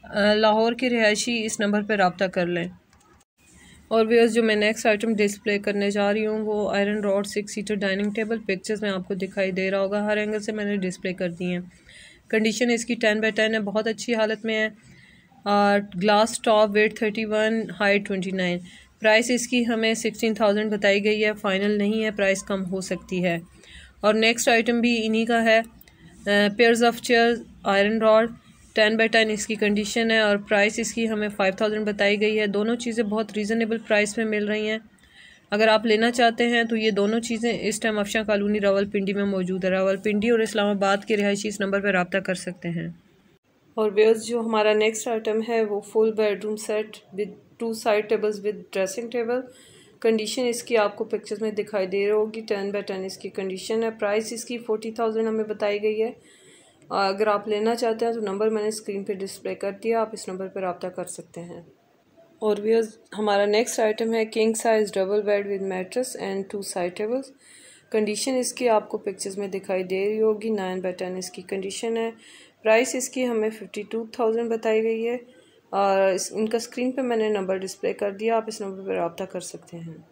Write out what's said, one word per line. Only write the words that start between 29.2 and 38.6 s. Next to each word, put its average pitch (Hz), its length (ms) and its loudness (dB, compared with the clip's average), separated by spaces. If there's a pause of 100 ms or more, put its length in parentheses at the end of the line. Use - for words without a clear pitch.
इसकी 214 260 -4
कंडीशन 214 540 0
है 220 120 4
और 208 140 4
प्राइस 208 420 2
इसकी 226 280 -2
हमें 214 220 -2
फ़ाइव 190 320 0
थाउजेंड 214 260 0
बताई 208 300 2
गई 214 200 2
है। 214 100 0
दोनों 208 300 0
चीज़ें 233 320 -2
बहुत 214 280 -4
reasonable 220 420 -2
price 208 400 0
में 226 60 -2
मिल 208 220 -2
रही 214 200 -2
हैं। 220 140 -4 (720)
अगर 214 160 4
आप 220 180 4
लेना 226 240 4
चाहते 240 340 2
हैं 233 220 2
तो 226 100 -2
ये 220 140 2
दोनों 208 300 2
चीज़ें 226 400 -2
इस 214 220 -4
time 214 180 0
अफशा 208 220 -2
कॉलोनी 208 360 0
रावलपिंडी 202 540 0